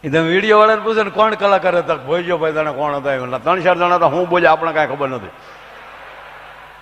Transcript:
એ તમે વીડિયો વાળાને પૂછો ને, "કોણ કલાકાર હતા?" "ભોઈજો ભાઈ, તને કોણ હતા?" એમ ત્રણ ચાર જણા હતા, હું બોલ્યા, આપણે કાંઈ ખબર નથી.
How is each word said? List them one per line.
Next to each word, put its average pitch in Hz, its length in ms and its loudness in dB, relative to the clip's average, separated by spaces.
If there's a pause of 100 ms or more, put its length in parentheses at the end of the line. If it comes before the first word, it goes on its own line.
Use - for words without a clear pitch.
એ 156 40 -6
તમે 160 200 0
વીડિયો 208 300 4
વાળાને 214 240 4
પૂછો 220 220 -2
ને, 196 60 -6
"કોણ 214 240 2
કલાકાર 185 420 2
હતા?" 160 180 0
"ભોઈજો 165 440 -4
ભાઈ, 156 140 -2
તને 151 200 -2
કોણ 143 220 -4
હતા?" 139 180 -4
એમ 127 260 -6
ત્રણ 165 220 -2
ચાર 175 160 2
જણા 175 200 2
હતા, 170 100 2
હું 170 220 0
બોલ્યા, 170 240 2
આપણે 160 200 -2
કાંઈ 151 140 0
ખબર 139 220 -6
નથી. 120 180 -10 (1600)